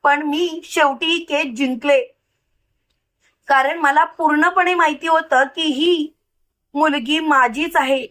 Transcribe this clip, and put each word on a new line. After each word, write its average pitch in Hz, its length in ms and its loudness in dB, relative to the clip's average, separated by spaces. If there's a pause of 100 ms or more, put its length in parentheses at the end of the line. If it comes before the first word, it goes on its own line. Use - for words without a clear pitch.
पण 294 200 2
मी 320 420 -4
शेवटी 294 400 0
ही 339 180 -2
केस 285 320 -4
जिंकले, 262 460 0 (1500)
कारण 277 300 0
मला 294 280 2
पूर्णपणे 349 680 0
माहिती 339 340 0
होतं 320 380 2
की 320 180 -8
ही 311 480 0 (600)
मुलगी 294 460 0
माझीच 294 560 0
आहे. 269 240 0 (100)